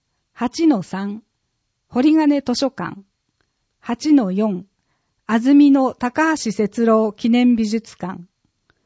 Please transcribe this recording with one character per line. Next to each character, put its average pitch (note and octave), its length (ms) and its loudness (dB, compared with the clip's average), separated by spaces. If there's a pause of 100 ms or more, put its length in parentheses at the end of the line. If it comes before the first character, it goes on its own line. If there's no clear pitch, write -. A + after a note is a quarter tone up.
(320)
八 D4+ 360 -4
の A#3+ 140 2
三、 G3+ 420 -10 (640)
堀 D4 280 0
金 D4 260 2
図 B3 140 -4
書 C4+ 140 -2
館。 F3+ 320 -12 (800)
八 C#4 340 -2
の A3+ 180 2
四、 F#3+ 340 -4 (600)
安 A#3 280 0
曇 C#4+ 180 6
野 C4 220 0
高 D#4 440 -2
橋 - 140 -8
節 G#3+ 340 -4
郎 A3 260 2
記 A3+ 180 -4
念 B3 260 2
美 A3 120 -2
術 A3 300 -8
館。 F3+ 240 -12 (640)